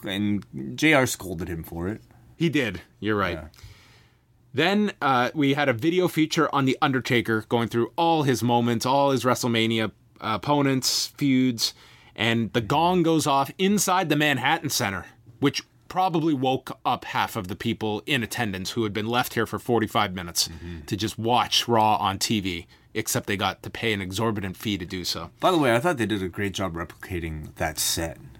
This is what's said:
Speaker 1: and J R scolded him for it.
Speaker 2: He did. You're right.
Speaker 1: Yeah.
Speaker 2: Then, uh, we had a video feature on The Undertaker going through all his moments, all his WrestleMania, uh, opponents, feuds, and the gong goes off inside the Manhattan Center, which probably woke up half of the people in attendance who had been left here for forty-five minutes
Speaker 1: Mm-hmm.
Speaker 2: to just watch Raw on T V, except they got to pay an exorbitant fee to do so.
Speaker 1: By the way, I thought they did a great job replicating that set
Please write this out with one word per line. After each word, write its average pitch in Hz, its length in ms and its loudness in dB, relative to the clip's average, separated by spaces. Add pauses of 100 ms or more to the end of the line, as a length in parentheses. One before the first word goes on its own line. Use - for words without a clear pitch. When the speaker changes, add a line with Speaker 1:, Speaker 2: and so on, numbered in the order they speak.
Speaker 1:
and 104 720 -4
J 156 140 2
R 131 140 4
scolded 87 420 -6
him 82 160 -8
for 85 240 -8
it. 110 120 -6 (360)
Speaker 2:
He 165 120 0
did. 117 320 -2 (200)
You're 107 160 0
right. 90 260 0
Speaker 1:
Yeah. 76 60 -14 (1040)
Speaker 2:
Then, 196 400 2 (100)
uh, 127 320 2
we 139 200 2
had 143 140 2
a 131 40 4
video 170 340 2
feature 156 480 0
on 139 100 2
The 131 160 2
Undertaker 120 680 2
going 117 200 2
through 117 280 -2
all 165 260 2
his 131 200 2
moments, 120 440 2
all 139 240 4
his 123 140 0
WrestleMania, 113 640 2 (340)
uh, 107 200 -2
opponents, 139 680 0 (100)
feuds, 127 560 2 (400)
and 113 380 0
the 123 80 0
gong 165 420 2
goes 160 240 2
off 139 320 2
inside 190 500 2
the 151 60 2
Manhattan 143 560 2
Center, 98 360 -2 (340)
which 139 240 0 (240)
probably 170 460 0
woke 131 360 -2 (140)
up 123 220 -2
half 107 280 -2
of 98 140 -6
the 98 80 -8
people 110 500 -2
in 135 160 0
attendance 98 480 -4
who 117 140 0
had 104 80 -2
been 107 160 -4
left 120 260 0
here 113 120 2
for 104 120 -4
forty-five 107 560 0
minutes 85 320 -4
Speaker 1:
Mm-hmm. 82 360 -12
Speaker 2:
to 107 140 -6
just 98 220 -4
watch 113 480 2
Raw 107 300 6
on 98 240 0
T 113 180 0
V, 87 300 -6 (260)
except - 320 -4
they 104 100 -2
got 95 280 -2
to - 60 -14
pay 113 220 -2
an 98 80 -2
exorbitant 95 560 -4
fee 101 220 -2
to 87 80 -8
do 87 180 -6
so. 85 260 -6 (100)
Speaker 1:
By 165 100 2
the 180 80 4
way, 131 160 4
I 120 60 2
thought 175 160 0
they 113 100 0
did 98 160 -2
a 92 60 -2
great 98 260 -4
job 92 200 -4
replicating 82 840 -8
that 78 240 -4
set 82 380 -4 (220)